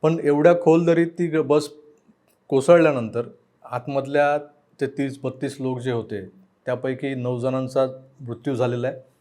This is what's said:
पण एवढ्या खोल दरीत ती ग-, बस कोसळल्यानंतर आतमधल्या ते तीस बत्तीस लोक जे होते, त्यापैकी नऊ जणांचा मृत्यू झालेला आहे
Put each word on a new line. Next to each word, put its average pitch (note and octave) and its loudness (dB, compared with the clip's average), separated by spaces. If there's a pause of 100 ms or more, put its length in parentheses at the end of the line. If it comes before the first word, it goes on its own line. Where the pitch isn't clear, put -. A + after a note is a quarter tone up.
पण D#3+ 2
एवढ्या D3+ 4
खोल E3 4
दरीत E3 4
ती E3+ -4
ग-, D#3 0
बस D3 0 (760)
कोसळल्यानंतर C3 2 (360)
आतमधल्या C#3 -2 (440)
ते C#3 -2
तीस C3+ -6
बत्तीस C3 -8
लोक C3 -4
जे B2+ -4
होते, G#2+ -6 (400)
त्यापैकी C3 -6
नऊ B2 -4
जणांचा C3 -2 (320)
मृत्यू C3 -8
झालेला A#2+ -2
आहे - -12